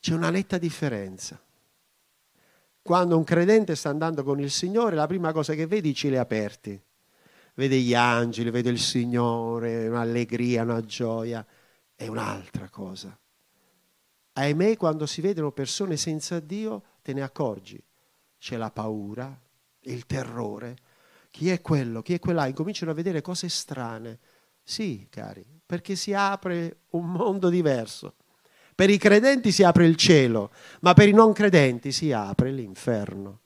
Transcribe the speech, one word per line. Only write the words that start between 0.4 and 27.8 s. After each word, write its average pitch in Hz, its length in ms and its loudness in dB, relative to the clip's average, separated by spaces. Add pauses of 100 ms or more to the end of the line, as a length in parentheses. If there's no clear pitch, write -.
differenza. 110 800 -6 (1400)
Quando 175 380 2
un 160 60 2
credente 180 500 2
sta 147 160 -6
andando 156 340 -4
con 139 160 -2
il 139 100 -4
Signore, 196 460 -2
la 151 100 0
prima 170 260 -2
cosa 156 200 -2
che 156 140 -4
vede 175 220 -2
è - 20 0
i 131 40 -2
cieli 135 220 -2
aperti. 107 640 -4 (760)
Vede 135 220 0
gli 120 180 2
angeli, 117 560 2
vede 120 200 0
il 120 100 -2
Signore, 117 1040 -2
un'allegria, 117 760 -2
una 117 180 -2
gioia. 113 640 -6 (500)
È 110 120 -14
un'altra 104 640 -10
cosa. 95 460 -16 (1160)
Ahimè, 156 460 0
quando 156 260 -2
si - 160 -10
vedono 160 320 -4
persone 151 460 -6
senza 165 420 -6
Dio, 202 420 -10 (200)
te 139 100 -10
ne 135 80 -6
accorgi. 113 600 -8 (580)
C'è - 180 -12
la 113 140 -6
paura, 110 680 -10 (440)
il 123 240 -12
terrore. 117 680 -10 (540)
"Chi 165 200 -4
è 175 100 -2
quello? 120 420 -2
Chi 175 120 -4
è 170 40 -4
quella?" 170 280 -2
Incominciano 160 440 -6
a 156 40 -4
vedere 165 260 -4
cose 180 280 -8
strane. 117 680 -10 (460)
Sì, 135 440 -8
cari, 104 360 -14 (200)
perché 175 300 -8
si 196 180 -6
apre 190 680 -4 (120)
un 170 220 -4
mondo 190 360 0
diverso. 147 680 -2 (600)